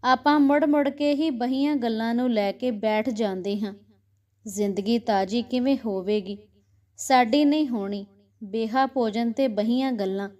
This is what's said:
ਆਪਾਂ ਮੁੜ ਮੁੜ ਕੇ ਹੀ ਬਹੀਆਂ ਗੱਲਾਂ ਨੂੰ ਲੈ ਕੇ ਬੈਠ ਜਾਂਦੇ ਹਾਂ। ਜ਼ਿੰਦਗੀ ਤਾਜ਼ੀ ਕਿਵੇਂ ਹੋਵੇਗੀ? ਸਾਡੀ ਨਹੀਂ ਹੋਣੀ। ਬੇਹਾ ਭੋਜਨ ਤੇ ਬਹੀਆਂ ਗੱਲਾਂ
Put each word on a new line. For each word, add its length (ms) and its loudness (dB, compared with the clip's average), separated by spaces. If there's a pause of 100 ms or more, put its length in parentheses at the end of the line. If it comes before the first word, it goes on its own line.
ਆਪਾਂ 360 4
ਮੁੜ 240 4
ਮੁੜ 240 4
ਕੇ 260 0
ਹੀ 160 0
ਬਹੀਆਂ 460 0
ਗੱਲਾਂ 380 -2
ਨੂੰ 160 0
ਲੈ 220 0
ਕੇ 180 -4
ਬੈਠ 400 0
ਜਾਂਦੇ 500 -2
ਹਾਂ। 140 -6 (720)
ਜ਼ਿੰਦਗੀ 520 -2
ਤਾਜ਼ੀ 440 0
ਕਿਵੇਂ 340 0 (100)
ਹੋਵੇਗੀ? 520 -4 (580)
ਸਾਡੀ 480 4
ਨਹੀਂ 240 2
ਹੋਣੀ। 380 -6 (380)
ਬੇਹਾ 420 -2
ਭੋਜਨ 460 -2
ਤੇ 160 0
ਬਹੀਆਂ 440 0
ਗੱਲਾਂ 360 -4 (120)